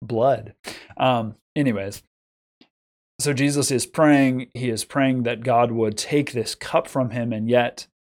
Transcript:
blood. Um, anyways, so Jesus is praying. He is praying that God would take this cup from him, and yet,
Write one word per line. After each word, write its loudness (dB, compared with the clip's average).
blood. 0
Um, 0
anyways, -2
so -2
Jesus 0
is 0
praying. 4
He -4
is -4
praying 0
that -4
God 4
would 0
take -2
this -4
cup -4
from -2
him, -4
and -4
yet, 0